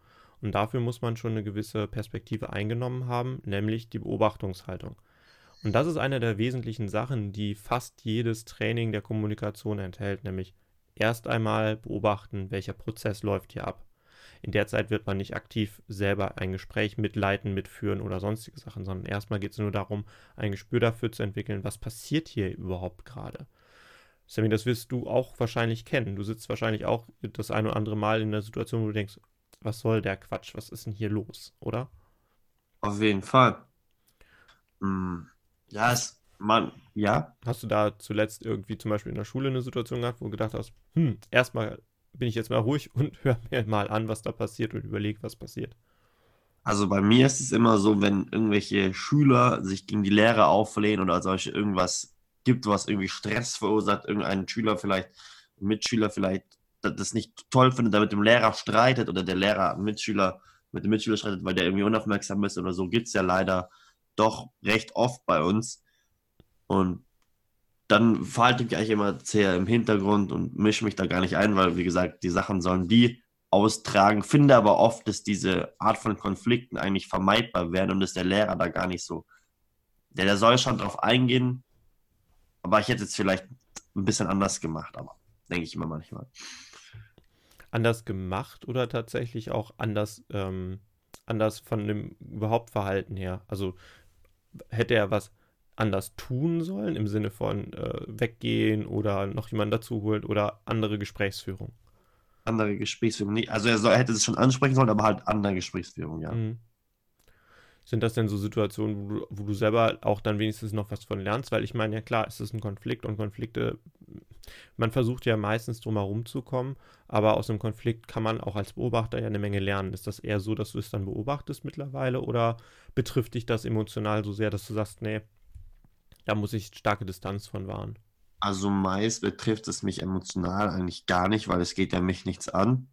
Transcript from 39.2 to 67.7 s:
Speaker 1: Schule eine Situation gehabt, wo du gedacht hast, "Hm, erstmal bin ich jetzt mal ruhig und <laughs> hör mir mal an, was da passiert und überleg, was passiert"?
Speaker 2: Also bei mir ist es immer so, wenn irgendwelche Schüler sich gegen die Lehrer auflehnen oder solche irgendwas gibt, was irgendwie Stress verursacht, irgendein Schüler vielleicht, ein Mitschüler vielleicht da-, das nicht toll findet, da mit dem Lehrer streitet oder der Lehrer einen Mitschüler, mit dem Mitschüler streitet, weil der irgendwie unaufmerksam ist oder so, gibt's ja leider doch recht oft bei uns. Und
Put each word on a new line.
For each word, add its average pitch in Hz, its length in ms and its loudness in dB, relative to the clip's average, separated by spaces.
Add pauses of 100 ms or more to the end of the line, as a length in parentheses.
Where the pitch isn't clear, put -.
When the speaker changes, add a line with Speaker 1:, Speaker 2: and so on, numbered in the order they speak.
Speaker 1:
Schule 135 240 -4
eine 131 120 -2
Situation 123 400 -6
gehabt, 120 200 -6
wo - 40 -10
du 101 60 -6
gedacht 107 220 -4
hast, 113 200 -8 (220)
"Hm, 147 220 2 (140)
erstmal 120 500 0 (320)
bin 127 140 -4
ich 110 80 -2
jetzt 113 140 -4
mal 117 100 4
ruhig 135 360 -2
und 139 240 -2
<laughs> - 40 -20
hör 123 160 2 (120)
mir 123 140 -2
mal 107 240 0
an, 110 180 -2
was 110 140 -4
da - 100 -6
passiert - 420 -6
und 107 120 -6
überleg, 104 380 -4
was 110 120 -10
passiert"? - 400 -12 (880)
Speaker 2:
Also 104 240 2
bei 98 140 2
mir 117 240 8
ist 135 140 2
es 131 120 -4
immer 113 260 6
so, 101 240 4
wenn 101 300 2
irgendwelche 101 600 2
Schüler 127 720 4
sich 95 240 -4
gegen 104 160 0
die 98 60 2
Lehrer 107 380 8
auflehnen 104 560 4
oder 90 180 2
solche 95 300 -2
irgendwas 92 640 -2 (280)
gibt, 123 240 2
was 101 200 2
irgendwie 98 200 0
Stress 107 480 -4
verursacht, 104 500 2
irgendein 98 420 0
Schüler 110 300 0
vielleicht, 95 320 -2 (500)
ein 98 80 -4
Mitschüler 107 420 0
vielleicht 95 360 -2 (360)
da-, - 100 0
das - 220 -6
nicht - 360 -6
toll 127 220 8
findet, 117 220 2
da 104 60 6
mit 104 120 4
dem 104 120 2
Lehrer 113 300 6
streitet 117 560 4
oder 90 140 -2
der 90 120 0
Lehrer 98 380 2
einen 92 100 -6
Mitschüler, 104 580 0 (300)
mit 87 120 -6
dem 101 80 2
Mitschüler 107 260 2
streitet, 98 260 -4
weil 92 120 0
der 92 100 2
irgendwie 95 180 2
unaufmerksam 101 600 0
ist 98 140 -2
oder 90 160 -2
so, 92 140 -2
gibt's 113 260 -2
ja 101 80 2
leider 92 480 2 (460)
doch - 340 2 (140)
recht 107 320 0
oft 123 300 0
bei 82 160 4
uns. 104 420 0 (840)
Und 95 380 2 (840)